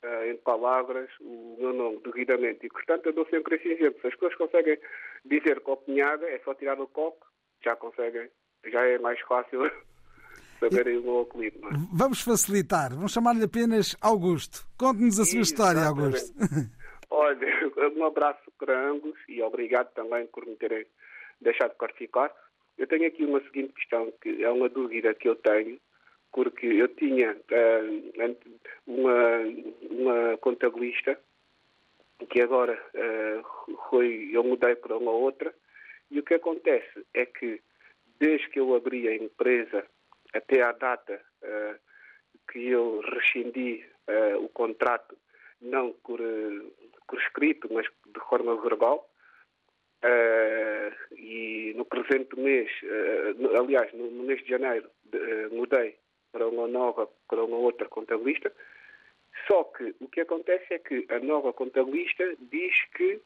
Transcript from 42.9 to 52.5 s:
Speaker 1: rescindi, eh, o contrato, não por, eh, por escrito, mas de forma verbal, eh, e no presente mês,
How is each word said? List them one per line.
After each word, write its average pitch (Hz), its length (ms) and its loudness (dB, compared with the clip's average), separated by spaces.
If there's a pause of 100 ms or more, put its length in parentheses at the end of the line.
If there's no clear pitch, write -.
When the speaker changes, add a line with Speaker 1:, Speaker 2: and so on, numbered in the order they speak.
Speaker 1:
rescindi, 120 840 -2 (240)
eh, 107 280 2
o 107 120 -4
contrato, 120 680 -2 (440)
não 123 320 -2 (100)
por, 120 180 -8
eh, 107 420 -6 (440)
por - 140 -10
escrito, - 520 -2
mas 113 140 -2 (200)
de - 220 -16
forma 117 320 2
verbal, 117 480 2 (920)
eh, 110 880 2 (240)
e 110 600 -8
no - 80 -4
presente 135 540 -2
mês, 131 320 2 (120)